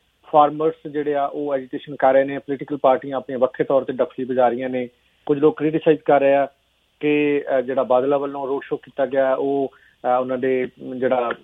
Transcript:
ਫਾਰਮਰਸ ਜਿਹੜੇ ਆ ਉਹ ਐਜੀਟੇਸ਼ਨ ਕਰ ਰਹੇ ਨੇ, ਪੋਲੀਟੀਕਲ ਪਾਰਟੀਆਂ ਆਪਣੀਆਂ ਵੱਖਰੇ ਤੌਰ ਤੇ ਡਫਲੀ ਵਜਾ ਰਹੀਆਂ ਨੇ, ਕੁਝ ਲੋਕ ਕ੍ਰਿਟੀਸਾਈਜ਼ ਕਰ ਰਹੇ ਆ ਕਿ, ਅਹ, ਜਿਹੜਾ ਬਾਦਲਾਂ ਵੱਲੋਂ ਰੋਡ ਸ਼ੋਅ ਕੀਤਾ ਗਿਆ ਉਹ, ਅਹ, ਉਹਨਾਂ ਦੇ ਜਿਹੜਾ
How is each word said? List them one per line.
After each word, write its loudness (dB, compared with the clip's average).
ਫਾਰਮਰਸ 2
ਜਿਹੜੇ -4
ਆ -2
ਉਹ -4
ਐਜੀਟੇਸ਼ਨ -8
ਕਰ 4
ਰਹੇ 6
ਨੇ, -6
ਪੋਲੀਟੀਕਲ -8
ਪਾਰਟੀਆਂ 0
ਆਪਣੀਆਂ -8
ਵੱਖਰੇ 0
ਤੌਰ 2
ਤੇ -6
ਡਫਲੀ -4
ਵਜਾ 2
ਰਹੀਆਂ -6
ਨੇ, -6
ਕੁਝ 0
ਲੋਕ 2
ਕ੍ਰਿਟੀਸਾਈਜ਼ 0
ਕਰ 4
ਰਹੇ 4
ਆ 2
ਕਿ, 0
ਅਹ, 0
ਜਿਹੜਾ -2
ਬਾਦਲਾਂ 2
ਵੱਲੋਂ -6
ਰੋਡ -4
ਸ਼ੋਅ -8
ਕੀਤਾ -4
ਗਿਆ 0
ਉਹ, -2
ਅਹ, 2
ਉਹਨਾਂ -4
ਦੇ -2
ਜਿਹੜਾ -2